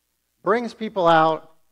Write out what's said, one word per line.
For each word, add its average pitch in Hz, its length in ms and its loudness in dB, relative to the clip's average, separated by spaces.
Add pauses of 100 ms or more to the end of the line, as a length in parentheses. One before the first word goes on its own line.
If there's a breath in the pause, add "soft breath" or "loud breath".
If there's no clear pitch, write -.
(420)
brings 220 320 -4
people 208 320 -6
out 160 460 2 (200)